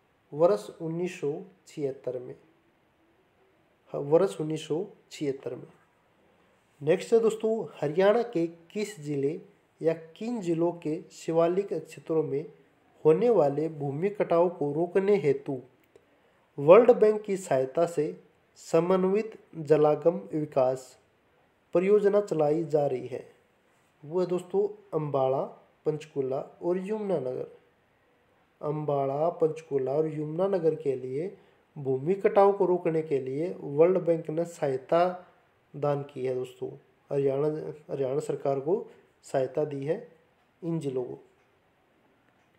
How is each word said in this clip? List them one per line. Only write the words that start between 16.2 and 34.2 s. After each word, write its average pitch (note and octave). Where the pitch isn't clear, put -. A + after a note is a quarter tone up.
वर्ल्ड G#3
बैंक G#3+
की F#3+
सहायता C#3
से E3+
समन्वित F#3
जलागम D3+
विकास D3
परियोजना G3+
चलाई D#3+
जा D3
रही C3
है? -
वो E3+
है F3
दोस्तों, G3
अम्बाड़ा, C#3
पंचकूला C#3
और F3+
यमुनानगर। F#3
अम्बाड़ा, D3
पंचकूला C#3+
और D#3
यमुनानगर D#3+
के D3
लिए C3
भूमि C3+
कटाव G3
को G3
रोकने E3+
के D3+
लिए D3
वर्ल्ड D#3+
बैंक D#3+